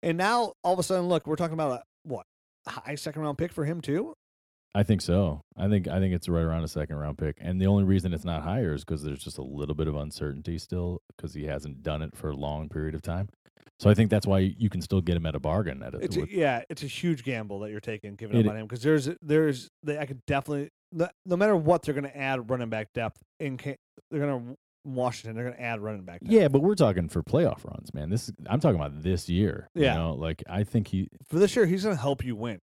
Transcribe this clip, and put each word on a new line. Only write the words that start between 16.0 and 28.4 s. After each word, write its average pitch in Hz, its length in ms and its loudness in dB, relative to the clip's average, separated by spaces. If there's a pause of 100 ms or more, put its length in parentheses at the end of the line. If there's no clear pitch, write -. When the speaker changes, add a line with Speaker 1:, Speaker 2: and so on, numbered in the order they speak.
Speaker 1:
It's - 160 -2
a, 180 40 2
Speaker 2:
with - 80 -6
Speaker 1:
yeah, 147 420 2
it's 151 120 -10
a 147 40 -8
huge 143 380 -2
gamble 107 360 -4
that 107 100 -6
you're 107 100 -8
taking, 107 340 -8
giving 110 220 -2
Speaker 2:
It 113 100 8
Speaker 1:
up - 0 -
on 104 100 0
him, 110 120 -8
'cause 117 140 -10
there's, 147 260 2 (120)
there's, 151 480 2 (140)
they, 147 160 -4
I 147 80 -6
could 131 200 -12
definitely, 143 420 -2 (240)
no, 170 160 0 (180)
no 180 100 0
matter 202 200 4
what, 165 260 4
they're 147 120 -2
gonna 139 140 -4
add 135 420 -4
running 123 200 -2
back 110 240 -4
depth 113 260 -4 (200)
in 135 160 -4
ca-, 139 200 -8 (340)
they're 151 100 -2
gonna 131 340 -4 (400)
Washington, 120 420 -2
they're 120 140 -4
gonna 120 120 -12
add 117 180 -4
running 104 220 -6
back 87 180 -14
depth. 160 120 0
Speaker 2:
Yeah, 202 160 10
but 135 120 6
we're 196 140 4
talking 98 340 4
for 80 140 -2
playoff - 420 0
runs, - 300 -14
man. 76 160 -4
This 113 180 -2
is, 104 60 -12 (120)